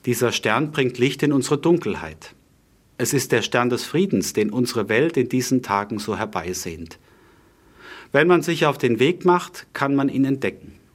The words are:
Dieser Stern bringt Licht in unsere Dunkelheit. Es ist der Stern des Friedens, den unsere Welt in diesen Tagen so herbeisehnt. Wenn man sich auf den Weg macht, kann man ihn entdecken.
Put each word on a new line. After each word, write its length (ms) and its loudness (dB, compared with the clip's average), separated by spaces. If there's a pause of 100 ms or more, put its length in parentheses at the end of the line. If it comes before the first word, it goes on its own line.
Dieser 260 0
Stern 380 0
bringt 280 -2
Licht 240 0
in 100 2
unsere 260 0
Dunkelheit. 760 -2 (640)
Es 140 -2
ist 200 0
der 100 2
Stern 260 0
des 160 -2
Friedens, 480 0
den 180 0
unsere 380 -2
Welt 280 2
in 120 0
diesen 340 0
Tagen 360 -2
so 180 -6
herbeisehnt. 840 -8 (1120)
Wenn 160 4
man 160 6
sich 220 0
auf 140 2
den 200 0
Weg 260 2
macht, 480 0
kann 220 0
man 140 2
ihn 160 0
entdecken. 520 -4 (180)